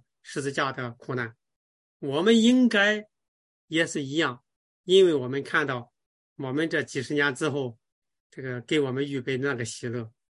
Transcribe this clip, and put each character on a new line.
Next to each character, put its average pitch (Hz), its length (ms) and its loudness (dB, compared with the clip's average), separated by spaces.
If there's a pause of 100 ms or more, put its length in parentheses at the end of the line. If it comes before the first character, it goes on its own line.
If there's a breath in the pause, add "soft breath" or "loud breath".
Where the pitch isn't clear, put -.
(200)
十 - 180 -8
字 139 120 -4
架 139 200 -2
的 127 200 -8
苦 127 240 -10
难。 117 200 -6 (640)
我 143 240 -4
们 226 180 6
应 247 300 6
该 214 340 2 (640)
也 160 220 0
是 151 160 -6
一 139 140 -4
样， 135 260 -2 (400)
因 185 240 8
为 165 80 4
我 131 120 -2
们 139 140 -4
看 151 240 0
到 123 260 -6 (440)
我 131 180 -6
们 156 160 -2
这 156 140 0
几 135 180 -6
十 147 140 -6
年 147 180 2
之 151 160 -2
后， 127 300 -6 (500)
这 - 140 -14
个 127 180 -8
给 156 180 0
我 135 120 0
们 131 120 -4
预 139 160 -6
备 131 160 -4
那 135 200 -4
个 117 100 -6
喜 - 220 -10
乐， 113 260 -8 (180)